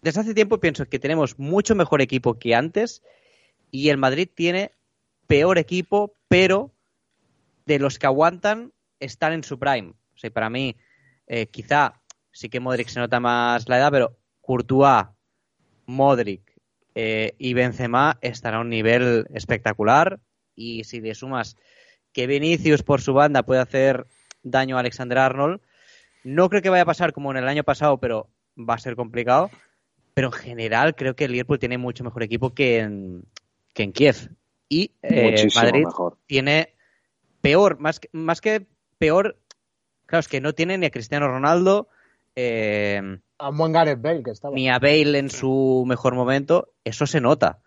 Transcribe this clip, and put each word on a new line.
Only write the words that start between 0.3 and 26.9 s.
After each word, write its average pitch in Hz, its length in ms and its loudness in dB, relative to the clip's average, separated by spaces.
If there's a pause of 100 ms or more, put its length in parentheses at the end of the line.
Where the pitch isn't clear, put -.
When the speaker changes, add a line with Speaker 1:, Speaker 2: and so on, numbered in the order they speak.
Speaker 1:
tiempo 208 260 2
pienso 143 260 -2
que 135 120 -6
tenemos 147 400 -2
mucho 185 360 0
mejor 160 280 2
equipo 123 360 -2
que 117 160 0
antes, 165 480 -2 (680)
y 139 180 -2
el 143 80 2
Madrid 139 360 0
tiene 180 400 -2 (540)
peor 165 320 4
equipo, 185 540 -2 (160)
pero 190 440 4 (920)
de 147 140 0
los 139 200 -2
que - 80 -2
aguantan 180 680 0 (280)
están 156 320 -4
en 160 120 -6
su 135 140 -12
prime. 120 360 -4 (200)
O - 40 -20
sea, 113 120 -12
para 110 200 -4
mí, 127 260 -6 (500)
eh, 113 200 -6
quizá 143 560 -2 (300)
sí - 180 -16
que 127 100 -6
Modric 123 280 -4
se - 120 -8
nota 120 200 -2
más 120 480 0
la 127 100 2
edad, 143 120 4
pero 131 260 0 (260)
Courtois, 127 640 4 (800)
Modric, 123 560 0 (520)
eh, 110 440 -4
y 123 160 -4
Benzema 123 680 0
están 120 340 -8
a 113 60 -4
un 117 100 -6
nivel 117 640 2
espectacular, 113 840 0 (340)
y 113 300 -12
si 117 160 -14
le 110 140 -8
sumas 127 420 -8 (560)
que 123 140 -4
Vinicius 147 560 2
por 143 200 2
su 139 100 -2
banda 139 300 4
puede 131 180 2
hacer 131 460 0 (360)
daño 131 340 -2
a 127 40 -2
Alexander 123 380 -4
Arnold, 135 420 0 (640)
no 160 240 2
creo 196 140 0
que 190 80 0
vaya 180 120 4
a 165 40 4
pasar 165 260 -2